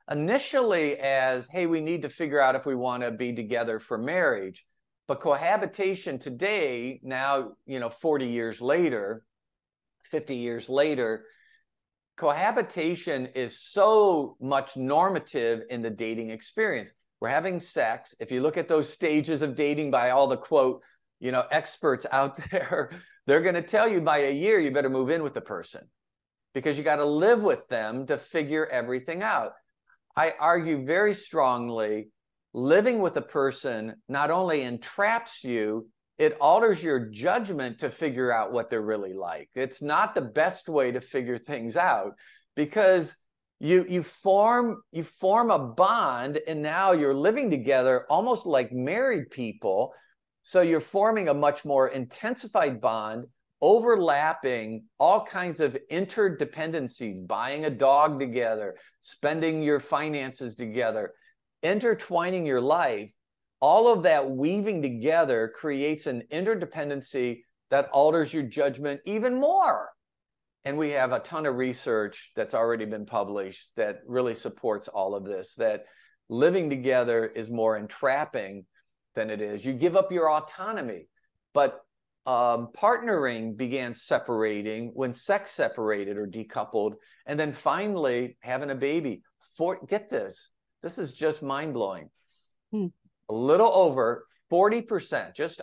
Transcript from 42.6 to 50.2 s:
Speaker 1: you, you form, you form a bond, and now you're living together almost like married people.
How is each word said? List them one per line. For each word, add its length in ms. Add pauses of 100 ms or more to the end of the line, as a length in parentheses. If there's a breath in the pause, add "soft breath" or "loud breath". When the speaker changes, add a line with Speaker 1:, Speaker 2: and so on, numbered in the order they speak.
Speaker 1:
you, 280
you 140
form, 800 (100)
you 100
form 480
a 80
bond, 880
and 160
now 300
you're 220
living 360
together 580
almost 380
like 260
married 580
people. 640 (500 loud breath)